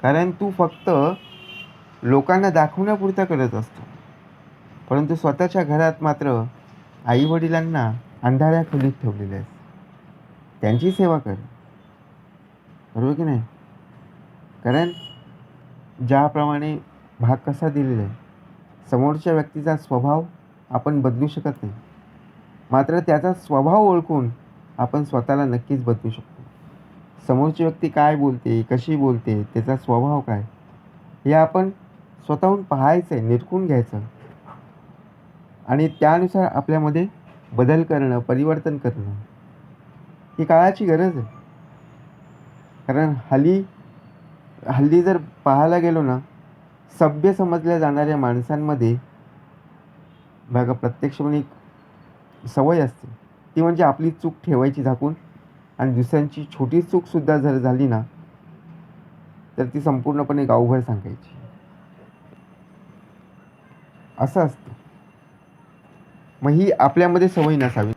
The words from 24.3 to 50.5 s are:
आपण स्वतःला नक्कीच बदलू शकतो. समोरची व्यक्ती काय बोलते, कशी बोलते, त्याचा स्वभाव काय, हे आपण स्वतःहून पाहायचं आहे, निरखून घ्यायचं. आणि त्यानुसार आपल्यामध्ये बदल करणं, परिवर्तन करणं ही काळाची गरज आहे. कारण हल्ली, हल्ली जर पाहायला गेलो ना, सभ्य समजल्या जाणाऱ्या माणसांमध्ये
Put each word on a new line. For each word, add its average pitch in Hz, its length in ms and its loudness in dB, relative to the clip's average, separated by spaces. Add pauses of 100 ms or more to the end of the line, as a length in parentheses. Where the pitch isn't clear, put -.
आपण 143 260 -2
स्वतःला 139 400 -2
नक्कीच 123 400 -4
बदलू 113 260 -2
शकतो. - 320 -18 (840)
समोरची 147 340 0
व्यक्ती 160 260 -2
काय 151 280 2
बोलते, 123 540 -2
कशी 127 260 -2
बोलते, 120 460 0
त्याचा 117 340 -4
स्वभाव 131 440 0
काय, 110 200 -6 (840)
हे 143 80 2
आपण 160 380 2 (560)
स्वतःहून 190 360 0
पाहायचं 160 520 0
आहे, 113 140 -2
निरखून 170 380 -2
घ्यायचं. 120 340 -2 (1700)
आणि 147 200 2 (120)
त्यानुसार 180 520 4
आपल्यामध्ये 156 540 0 (460)
बदल 131 300 4
करणं, 139 360 0
परिवर्तन 147 580 -2
करणं 120 340 -6 (1300)
ही 165 60 -2
काळाची 180 420 4
गरज 170 300 2
आहे. 113 100 -6 (1600)
कारण 151 280 0 (180)
हल्ली, 170 300 2 (1080)
हल्ली 147 340 4
जर 185 140 2 (280)
पाहायला 151 340 4
गेलो 165 240 2
ना, 127 160 0 (800)
सभ्य 151 340 2
समजल्या 170 460 0
जाणाऱ्या 147 380 0
माणसांमध्ये 123 800 0 (1500)